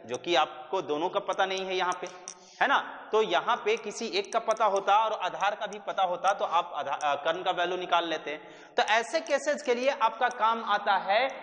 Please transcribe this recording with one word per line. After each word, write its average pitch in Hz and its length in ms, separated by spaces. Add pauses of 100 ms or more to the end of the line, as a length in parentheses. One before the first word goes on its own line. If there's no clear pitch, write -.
जो 123 120
कि 175 180
आपको 160 460
दोनों 147 280
का 196 100
पता 196 260
नहीं 190 200
है 185 100
यहाँ 180 260
पे, 180 60 (540)
है 208 60
ना? - 440
तो 220 100
यहाँ 185 340
पे 220 220
किसी 208 300
एक 196 260
का 233 60
पता 220 260
होता 196 320
और 220 160
आधार 185 420
का 214 100
भी 208 140
पता 190 240
होता 180 300
तो 202 120
आप 170 300
आधा-, 147 280
अ, 143 120
कर्ण 165 280
का 185 80
value 175 260
निकाल 170 300
लेते 156 240
हैं। 151 100 (320)
तो - 100
ऐसे 233 360
cases 294 420
के 240 140
लिए 254 140
आपका 247 380
काम 226 360
आता 202 320
है 202 340 (140)